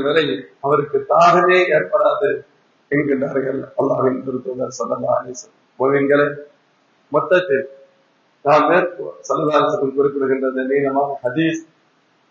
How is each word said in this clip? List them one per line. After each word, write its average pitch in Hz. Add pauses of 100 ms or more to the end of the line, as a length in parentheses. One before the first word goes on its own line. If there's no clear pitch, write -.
வரை 151 (380)
அவருக்கு 143 (140)
தாகமே 175 (180)
ஏற்படாது 147 (600)
என்கின்றார்கள் 135 (200)
அல்லாஹ்வின் 131
திருத்தூதர் 127
ஸல்லல்லாஹு 123
அலைஹி 127
வஸல்லம். 139 (760)
மொத்தத்தில் 151 (800)
நாம் 147
மேற்கு 170 (260)
ஸல்லல்லாஹு 147
அலைஹி 156
வஸல்லம் 135
குறிப்பிடுகின்ற 135
இந்த 131
நீளமான 139 (140)
ஹதீஸ், 160 (720)